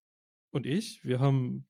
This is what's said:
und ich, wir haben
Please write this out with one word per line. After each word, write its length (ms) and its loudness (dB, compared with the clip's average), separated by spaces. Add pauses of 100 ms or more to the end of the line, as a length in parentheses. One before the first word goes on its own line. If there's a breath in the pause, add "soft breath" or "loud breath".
(500)
und 160 -4
ich, 380 -4
wir 140 0
haben 520 2